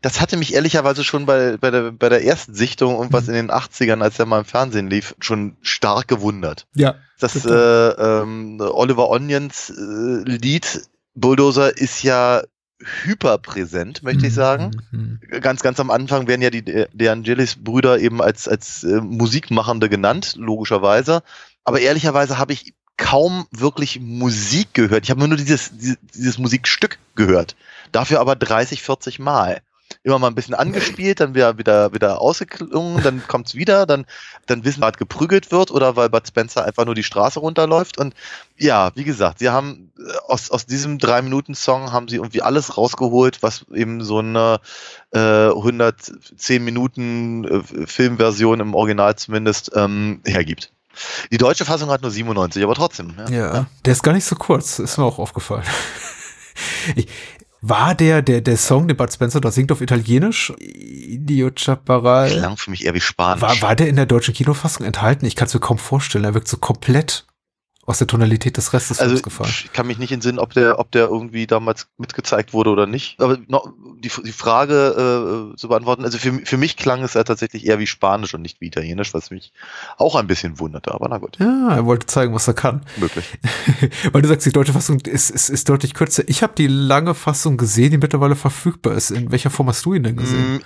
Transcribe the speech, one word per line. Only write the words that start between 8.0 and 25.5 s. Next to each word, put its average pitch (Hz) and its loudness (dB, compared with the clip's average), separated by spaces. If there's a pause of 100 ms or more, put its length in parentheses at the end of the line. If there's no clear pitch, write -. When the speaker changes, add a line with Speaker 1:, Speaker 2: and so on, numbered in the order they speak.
Speaker 1:
ähm, 110 -10
Oliver 120 2
Onions, 143 -2
äh, 107 -6
Lied 127 -2 (320)
Bulldozer 131 4
ist - -4
ja 123 4 (600)
hyperpräsent, 101 -4
möchte 131 0
ich 113 -2
Speaker 2:
Mhm, 117 -2
Speaker 1:
sagen. 131 0 (200)
Speaker 2:
mhm, 113 -8 (100)
mhm. 127 -8
Speaker 1:
Ganz, 131 -2
ganz 131 0
am 131 -2
Anfang 131 0
werden 123 2
ja 123 4
die 117 -6
De, 101 -2
De 113 0
Angelis 117 0
Brüder 127 2
eben 117 0
als, - 0
als, - -4
äh, 101 2
Musikmachende 113 0
genannt, 101 0
logischerweise. 110 0 (420)
Aber 123 0
ehrlicherweise 139 2
habe 135 -2
ich - -10 (220)
kaum 170 2
wirklich 139 -2
Musik 120 -2
gehört. 107 2
Ich - -6
habe 131 2
nur 156 2
dieses, 143 0